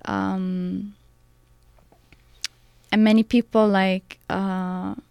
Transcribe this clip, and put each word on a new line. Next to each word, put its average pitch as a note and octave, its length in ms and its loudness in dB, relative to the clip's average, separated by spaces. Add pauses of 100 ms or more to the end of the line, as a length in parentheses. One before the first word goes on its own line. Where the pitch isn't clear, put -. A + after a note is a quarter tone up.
um, F#3+ 880 -4 (2000)
and G#3+ 140 4
many A3 180 6
people, A3 460 2
like, F#3+ 500 0 (120)
uh, F#3 640 -4 (160)